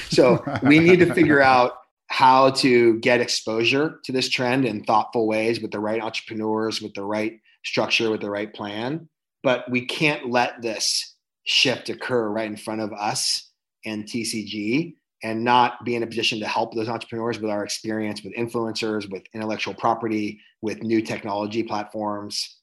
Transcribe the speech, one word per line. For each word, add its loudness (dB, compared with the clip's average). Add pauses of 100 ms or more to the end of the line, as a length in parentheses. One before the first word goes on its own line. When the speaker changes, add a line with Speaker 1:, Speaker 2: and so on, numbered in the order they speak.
Speaker 1:
<laughs> -14
So 6 (200)
we 8
need 8
to 4
figure 6
Speaker 2:
<laughs> 6
Speaker 1:
out 4 (340)
how 6
to 4
get 2
exposure -2
to -6
this -2
trend 0
in -4
thoughtful 2
ways 0
with -8
the -6
right -2
entrepreneurs, -4
with -12
the -10
right -4 (240)
structure, 0
with -2
the -6
right -6
plan. -8 (360)
But 0
we -2
can't -2
let 0
this -4 (280)
shift 0
occur -2
right -4
in -10
front -8
of -6
us -4 (340)
and -6
T -6
C -6
G -4 (280)
and -4
not 4
be -2
in -4
a -4
position -4
to -8
help -4
those -4
entrepreneurs -6
with -4
our -4
experience -6
with -14
influencers, -4
with -12 (120)
intellectual -6
property, -2 (240)
with -6
new 2
technology -4
platforms. -8